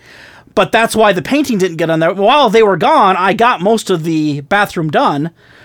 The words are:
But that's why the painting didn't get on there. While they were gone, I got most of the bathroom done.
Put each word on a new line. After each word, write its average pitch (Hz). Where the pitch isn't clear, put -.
But -
that's 226
why 214
the 180
painting 262
didn't 175
get 160
on 160
there. 165
While 226
they 220
were 190
gone, 226
I 196
got 220
most 214
of 170
the 151
bathroom 180
done. 170